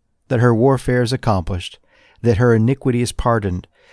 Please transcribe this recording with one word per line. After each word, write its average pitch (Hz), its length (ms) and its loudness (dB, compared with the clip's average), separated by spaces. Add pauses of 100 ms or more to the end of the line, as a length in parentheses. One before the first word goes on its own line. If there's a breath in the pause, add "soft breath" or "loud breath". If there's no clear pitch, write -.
(280)
that 120 140 -2
her 120 120 4
warfare 123 480 0
is 120 120 -2
accomplished, 95 680 -4 (420 soft breath)
that 113 140 2
her 120 180 4
iniquity 120 480 0
is 117 120 -4
pardoned, 101 560 -4 (240 soft breath)